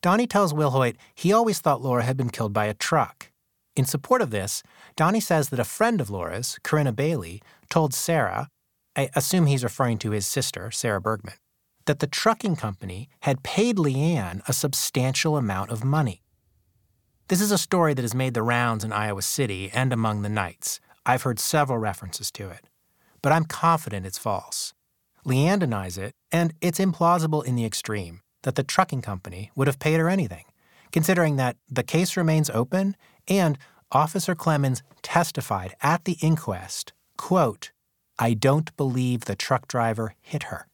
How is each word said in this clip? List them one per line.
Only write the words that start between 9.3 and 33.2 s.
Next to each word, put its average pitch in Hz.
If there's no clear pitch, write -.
he's 135
referring 117
to 110
his 104
sister, 110
Sarah 104
Bergman, 107
that 147
the 147
trucking 220
company 98
had 135
paid 226
Leanne 139
a 135
substantial 135
amount 101
of 113
money. 135
This 185
is 208
a 202
story 165
that 131
has 117
made 131
the 113
rounds 117
in 110
Iowa 104
City 98
and 127
among 110
the 104
Knights. 104
I've 127
heard 120
several 135
references 107
to 98
it. -
But 139
I'm 160
confident 160
it's 92
false. -
Leanne 147
denies 101
it, 95
and 165
it's 175
implausible 165
in 123
the 117
extreme 101
that -
the 143
trucking 139
company 92
would 135
have 139
paid 156
her 165
anything, 135
considering 165
that 127
the -
case 175
remains 156
open 190